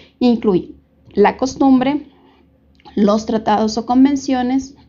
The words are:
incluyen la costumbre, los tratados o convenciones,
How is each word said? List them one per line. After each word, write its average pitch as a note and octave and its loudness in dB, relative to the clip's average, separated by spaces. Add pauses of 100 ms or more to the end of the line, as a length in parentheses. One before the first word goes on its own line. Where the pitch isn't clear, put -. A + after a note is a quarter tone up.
(200)
incluyen A3+ 0 (360)
la G3 2
costumbre, C4+ 0 (880)
los G#3 0
tratados G#3+ -2
o A3+ -8
convenciones, C4 0 (120)